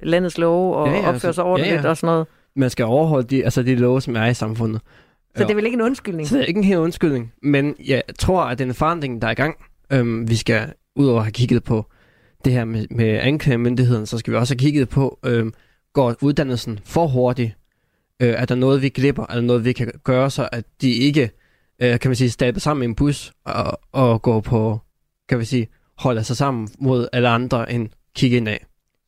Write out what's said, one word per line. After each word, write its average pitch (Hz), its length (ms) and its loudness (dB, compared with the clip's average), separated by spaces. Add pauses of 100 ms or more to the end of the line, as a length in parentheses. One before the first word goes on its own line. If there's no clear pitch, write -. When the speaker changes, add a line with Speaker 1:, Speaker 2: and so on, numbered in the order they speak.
Speaker 1:
landets 170 360 0
love 170 380 2
og 151 120 0
Speaker 2:
Ja, 143 40 2
ja, 190 60 0
Speaker 1:
opføre 185 220 -2
sig 180 80 -2
Speaker 2:
altså, 175 140 -2
Speaker 1:
ordentligt 180 340 0
Speaker 2:
ja, 147 60 -2
ja. 139 60 0
Speaker 1:
og 160 80 0
sådan - 160 -4
noget. 160 140 0 (300)
Speaker 2:
Man 131 140 2
skal - 140 -2
overholde 135 440 2
de, 135 160 2
altså, 127 180 2
de 127 120 2
love, 123 260 4
som 120 160 -4
er 110 100 0
i 123 80 2
samfundet. 110 460 -4 (560)
Speaker 1:
Så - 20 0
det 208 60 2
er - 40 2
Speaker 2:
Ja. 214 60 2
Speaker 1:
vel 208 100 0
ikke 240 100 -2
en 240 60 0
undskyldning? 196 480 -4
Speaker 2:
Så 233 80 2
det 269 60 2
er - 40 -2
ikke 175 120 -2
en 208 60 2
hel 190 140 4
undskyldning, 151 540 0 (100)
men 143 340 2 (100)
jeg 135 160 0 (160)
tror, 185 240 2
at 123 160 -4
det 135 60 -4
er 127 40 -2
en 123 60 -4
forandring, 147 480 -2
der 113 60 -2
er 110 40 0
i - 20 -6
gang. 151 220 -2 (360)
Øhm, 117 380 0
vi 113 60 4
skal, 110 360 -2 (240)
udover 131 220 4
at 110 60 0
have 107 80 -2
kigget 120 320 2
på 113 220 -2 (580)
det 131 80 2
her 123 120 0
med, 113 260 -4
med 110 320 2
anklagemyndigheden, 123 840 2
så 117 120 -6
skal 113 140 -4
vi 113 40 0
også 120 180 0
have 123 40 -2
kigget 143 300 2
på, 135 360 0
øhm, 117 300 -2 (380)
går 123 300 2
uddannelsen 131 600 -2
for 165 220 0
hurtigt? 123 460 0 (720)
Øh, 123 60 4
er 117 160 0
der 123 100 -2
noget, 131 280 2
vi 135 60 0
glipper? 139 400 0
Er - 60 -8
der 120 60 -2
noget, 120 240 2
vi 123 80 2
kan 120 200 -6 (120)
gøre, 135 260 2
så - 220 -4
at 117 120 -8 (180)
de 131 80 2
ikke, 131 400 2 (520)
øh, 120 160 2
kan - 100 0
man 127 80 0
sige, 123 140 2
stabler 123 300 -2
sammen 147 220 -2
i 120 60 -2
en 113 60 -4
bus 143 380 -2 (120)
og, - 360 -6 (120)
og 120 300 2
går 110 180 2
på, 110 380 0 (500)
kan 127 100 0
vi 113 60 -4
sige, 113 240 -2 (300)
holder 117 240 -2
sig 117 140 -6
sammen 127 320 -2 (100)
mod 127 340 0
alle 123 160 2
andre 120 440 0
end 117 160 -4 (260)
kigge 123 220 2
indad? 107 200 -2 (520)